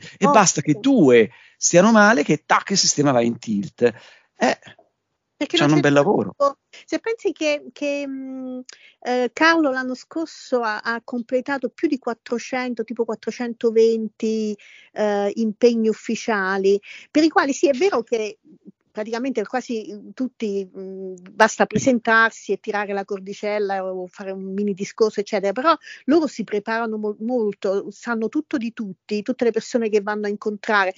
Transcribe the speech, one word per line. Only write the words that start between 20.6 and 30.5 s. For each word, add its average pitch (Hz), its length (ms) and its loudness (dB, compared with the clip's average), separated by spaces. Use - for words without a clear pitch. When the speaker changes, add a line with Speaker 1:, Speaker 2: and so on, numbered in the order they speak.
Speaker 2:
mm, 190 360 -12
basta 220 340 2
presentarsi 226 840 0
e 190 80 -4
tirare 208 320 -6
la 196 120 -4
cordicella 196 800 -6
o 185 220 -8
fare 190 240 -14
un 190 220 -10
mini 202 200 -2
discorso, 208 460 -2
eccetera, 196 340 -2
però 302 240 0
loro 302 240 2
si 214 160 -8
preparano 220 520 -4
mol-, 214 220 -6
molto, 214 720 -2
sanno 220 380 -6
tutto - 280 -4
di 226 160 -4
tutti, 208 500 -8
tutte 247 200 -4
le 233 80 -4
persone 220 380 -2
che 208 120 2
vanno 208 260 -4
a - 20 -2
incontrare. 208 680 -2